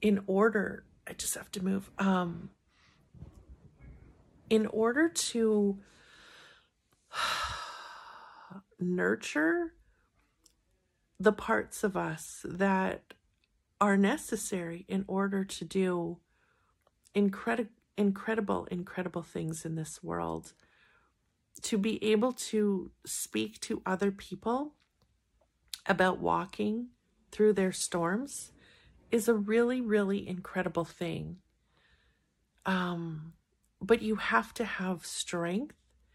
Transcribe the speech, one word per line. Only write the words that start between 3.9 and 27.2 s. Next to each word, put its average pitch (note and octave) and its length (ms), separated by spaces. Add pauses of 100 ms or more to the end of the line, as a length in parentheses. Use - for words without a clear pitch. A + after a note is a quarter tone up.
in A3 180
order A#3+ 420
to G#3+ 680 (1300)
<sighs> - 1700
nurture A3+ 960 (1500)
the G3+ 120
parts - 520
of G3 140
us E3 500
that F#3+ 640 (640)
are G3+ 180
necessary G3 920
in G3 200
order G3 360
to F#3+ 220
do F3 540 (960)
incredi-, G3+ 540 (280)
incredible, G3+ 720
incredible F3+ 520
things D#3+ 420
in D#3+ 100
this - 280
world. E2 500 (1080)
To - 140
be G3+ 260
able G#3+ 300
to G#3 580 (140)
speak - 560
to - 240
other F#3+ 260
people A3+ 640 (1120)
about F#3 340
walking G#3 720 (420)